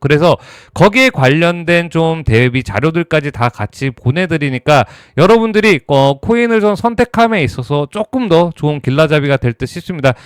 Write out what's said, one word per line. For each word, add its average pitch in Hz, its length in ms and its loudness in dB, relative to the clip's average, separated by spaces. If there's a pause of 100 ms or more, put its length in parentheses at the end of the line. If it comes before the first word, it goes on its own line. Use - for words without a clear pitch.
그래서 147 360 2 (380)
거기에 240 360 4
관련된 170 800 0
좀 160 340 -2
대비 123 380 0
자료들까지 151 720 -2
다 120 160 -2
같이 120 420 -8
보내드리니까 143 920 0 (320)
여러분들이, 214 720 2
어, 139 320 2
코인을 233 400 0
좀 208 160 2
선택함에 226 680 0
있어서 147 480 -4
조금 220 380 -6
더 170 260 2
좋은 151 260 -4
길라잡이가 143 560 0
될 131 120 -2 (100)
듯 131 80 -8
싶습니다. 147 460 -4 (140)